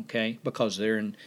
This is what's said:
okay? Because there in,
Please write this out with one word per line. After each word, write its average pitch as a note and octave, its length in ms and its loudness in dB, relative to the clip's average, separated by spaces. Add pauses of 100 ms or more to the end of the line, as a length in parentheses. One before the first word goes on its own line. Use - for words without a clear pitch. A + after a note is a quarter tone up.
okay? A2+ 420 -2
Because A2+ 340 0
there A2 220 2
in, G#2 160 -2 (120)